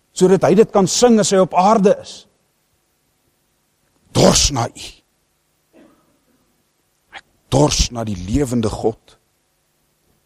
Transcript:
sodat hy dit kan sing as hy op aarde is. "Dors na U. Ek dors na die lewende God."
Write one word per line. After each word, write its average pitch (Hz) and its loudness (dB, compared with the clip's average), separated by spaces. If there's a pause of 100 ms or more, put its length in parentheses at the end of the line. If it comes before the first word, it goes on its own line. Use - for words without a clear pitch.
(160)
sodat 185 2
hy 156 2
dit 220 2
kan 196 2
sing 233 2
as 190 -2
hy 190 2
op 165 -4
aarde 196 2
is. - -20 (1900)
"Dors 165 2
na 120 -4
U. - -16 (2250)
Ek - -20 (260)
dors 139 0
na 117 -10
die 110 -8
lewende 113 -4
God." - -8 (1080)